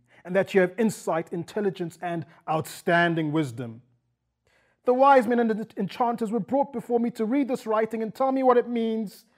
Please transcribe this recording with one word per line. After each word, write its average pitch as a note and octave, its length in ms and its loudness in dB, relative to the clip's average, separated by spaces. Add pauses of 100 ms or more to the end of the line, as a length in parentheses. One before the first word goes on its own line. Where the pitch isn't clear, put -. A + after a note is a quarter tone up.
(220)
and F3+ 140 -4
that F#3 160 0
you G3 80 6
have F3+ 180 2
insight, A3 540 -2
intelligence, F3+ 680 -6
and E3+ 240 -6 (200)
outstanding E3 880 0
wisdom. A#2+ 480 -4 (1040)
The B3 80 2
wise C4 340 6
men A#3+ 120 2
and A#3 100 2
the A3 320 -6
enchanters A#3 500 -4
were A3+ 100 -2
brought C4+ 340 -2
before A#3+ 260 -2
me A#3 120 -2
to A3+ 120 -6
read B3 240 0
this A#3 180 -6
writing A3 360 -2
and A3 120 -6
tell C4+ 160 0
me C4+ 120 0
what B3 160 6
it A#3+ 100 2
means. A3+ 560 -4 (140)